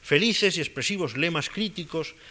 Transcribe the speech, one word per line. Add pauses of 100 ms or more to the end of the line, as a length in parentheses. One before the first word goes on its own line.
felices
y
expresivos
lemas
críticos (160)